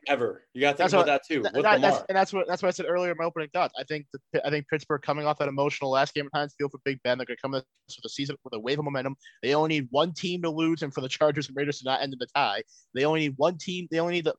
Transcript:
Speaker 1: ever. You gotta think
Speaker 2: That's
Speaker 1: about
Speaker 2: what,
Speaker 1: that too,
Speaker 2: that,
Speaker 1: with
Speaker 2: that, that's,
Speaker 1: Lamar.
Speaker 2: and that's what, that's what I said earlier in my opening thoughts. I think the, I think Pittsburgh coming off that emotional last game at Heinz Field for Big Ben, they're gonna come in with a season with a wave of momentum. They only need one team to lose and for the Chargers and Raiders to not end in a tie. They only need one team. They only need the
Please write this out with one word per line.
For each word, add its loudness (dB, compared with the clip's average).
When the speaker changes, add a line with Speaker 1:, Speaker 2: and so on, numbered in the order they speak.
Speaker 1:
ever. 0
You -2
gotta 4
think -
Speaker 2:
That's 4
Speaker 1:
about 8
Speaker 2:
what, 6
Speaker 1:
that 2
too, 0
Speaker 2:
that, -2
Speaker 1:
with 2
Speaker 2:
that, 6
that's, 6
Speaker 1:
Lamar. -2
Speaker 2:
and 0
that's 2
what, 0
that's -4
what 2
I 2
said -4
earlier 0
in -4
my 0
opening -4
thoughts. 0
I -6
think -6
the, -2
I 0
think -2
Pittsburgh -2
coming 0
off 2
that 0
emotional -2
last 2
game -2
at -14
Heinz -2
Field -2
for -16
Big -2
Ben, 2
they're -6
gonna -8
come -4
in -2
with -18
a -10
season -6
with -10
a -4
wave -2
of -2
momentum. -4
They 2
only 4
need 0
one 2
team -4
to -2
lose 0
and -6
for -6
the -4
Chargers 2
and -12
Raiders -2
to -12
not 0
end -4
in -10
a -6
tie. 0
They 2
only 2
need 0
one 2
team. -6
They 0
only 0
need 0
the 0